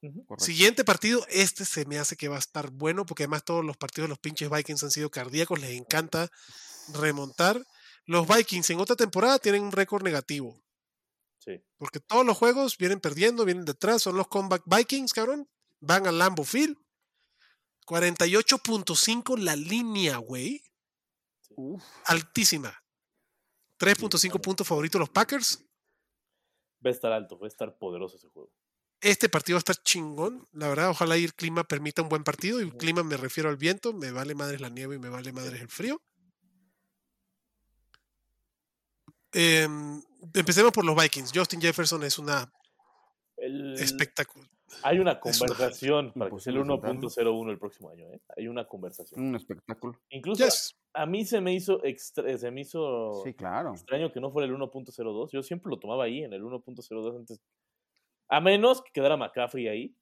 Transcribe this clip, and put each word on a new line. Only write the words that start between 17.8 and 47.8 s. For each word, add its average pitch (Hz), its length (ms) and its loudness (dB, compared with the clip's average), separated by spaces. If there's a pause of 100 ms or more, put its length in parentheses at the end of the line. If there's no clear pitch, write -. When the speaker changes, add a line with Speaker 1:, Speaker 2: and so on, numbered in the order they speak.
Speaker 3:
Cuarenta 170 400 2
y 180 100 4
ocho 240 220 6
punto 208 380 -2
cinco 240 400 2
la 175 180 0
línea, 190 640 0
güey. 127 460 -6 (880)
Speaker 2:
Uf. 147 320 -12 (240)
Speaker 3:
Altísima. 165 680 0 (1000)
Tres 202 220 6
punto 196 200 0
cinco 185 200 2
Speaker 1:
Sí, - 40 -2
Speaker 3:
puntos 190 240 -2
favoritos 160 320 0
los 156 120 0
Packers. 233 540 0 (1200)
Speaker 1:
Va 123 60 2
a - 20 2
estar 123 200 -2
alto, 101 260 -6
va 101 80 -12
a - 20 -10
estar 104 300 -10
poderoso 92 380 -8
ese - 120 -20
juego. - 220 -20 (500)
Speaker 3:
Este 208 280 4
partido 170 280 0
va - 20 4
a - 20 2
estar 180 220 0
chingón, 165 680 -2
la 151 160 -4
verdad. 156 220 2
Ojalá 165 260 2
y 170 80 2
el 165 100 -4
clima 165 300 -4
permita 151 380 -4
un 160 60 -4
buen 151 160 -2
partido. 185 360 -2
Y 214 40 -2
Speaker 1:
Ujú. 165 140 -10
Speaker 3:
clima 165 240 0
me 151 140 -2
refiero 131 320 -4
al 147 80 -2
viento, 190 360 0
me 151 180 -8
vale 135 240 -6
madres 143 260 -6
la 131 80 -10
nieve 135 280 -10
y - 20 -10
me 123 100 -10
vale 127 220 -10
Speaker 1:
Sí. - 60 -12
Speaker 3:
madres 127 240 -10
el 120 80 -16
frío. 254 340 -6 (3250)
Em, 151 680 2 (320)
empecemos 185 380 6
por 208 120 2
los 160 160 4
Vikings. 139 340 2
Justin 175 260 0
Jefferson 165 420 2
es 139 160 -2
una 143 340 -4 (840)
Speaker 1:
El 135 420 -8
Speaker 3:
espectacu-, 139 680 -4 (380)
Speaker 1:
hay 160 160 4
una 180 140 4
Speaker 3:
es - 280 0
una 123 80 0
Speaker 1:
conversación 127 640 0
para 104 180 -4
que 98 100 -12
sea 127 120 -8
el 131 60 0
Speaker 2:
Imposible - 20 -
sentarlo. 139 140 0
Speaker 1:
uno 123 80 -4
punto 123 280 -4
cero 113 240 2
uno 113 180 -6
el 95 60 -8
próximo 98 320 -14